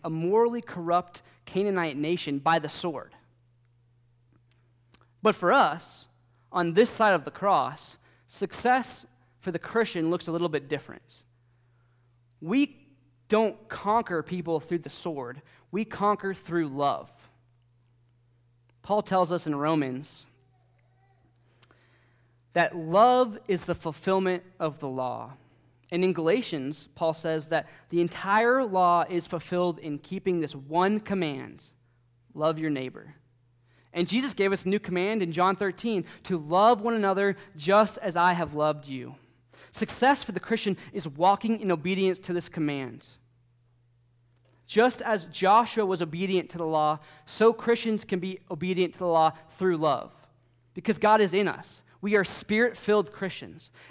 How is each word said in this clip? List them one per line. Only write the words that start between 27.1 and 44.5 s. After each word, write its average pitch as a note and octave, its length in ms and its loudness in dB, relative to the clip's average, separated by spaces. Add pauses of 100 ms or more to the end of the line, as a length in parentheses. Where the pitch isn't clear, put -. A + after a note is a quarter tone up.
says D#3+ 340 -4
that D#3+ 200 -2 (200)
the E3+ 120 0
entire A3 640 2
law F3+ 440 2
is F3 180 -4
fulfilled F3 520 -2
in D3 200 -8
keeping F3+ 420 -4
this C#3+ 140 -4
one F3 460 0
command, D#3+ 640 -6 (720)
love D#3 240 0
your D#3 120 -2
neighbor. C3 440 -8 (800)
And E3+ 140 -2
Jesus A#3+ 280 -2
gave G3 180 0
us - 120 -4
a F#3 40 -4
new G#3 100 2
command G3 440 -2
in E3+ 100 -2
John F3+ 240 2
thirteen, G3 480 -2 (200)
to F3+ 140 -2
love G3 420 4
one A#3 140 -2
another G3 420 0 (200)
just G3 420 4
as E3 180 -6
I F3 180 4
have D#3 200 -2
loved D3+ 320 0
you. B2+ 300 -12 (560)
Success C4+ 500 2
for A3 100 -8
the F3 80 -6
Christian - 360 -2 (160)
is E3 140 -8
walking G3 540 2
in F#3+ 120 0
obedience F#3 480 0
to F#3 120 -8
this F3 160 -4
command. C#3 580 -6 (1600)